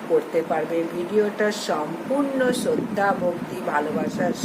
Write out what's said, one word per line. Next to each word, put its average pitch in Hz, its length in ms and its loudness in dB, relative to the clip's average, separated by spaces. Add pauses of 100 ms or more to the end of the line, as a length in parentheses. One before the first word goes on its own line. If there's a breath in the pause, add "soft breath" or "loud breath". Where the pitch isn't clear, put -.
করতে 165 400 2
পারবে। 165 360 0 (100)
ভিডিওটা 208 580 2
সম্পূর্ণ 247 1000 0
শ্রদ্ধা, 202 680 2
ভক্তি, - 460 -2
ভালোবাসার 156 640 0 (120)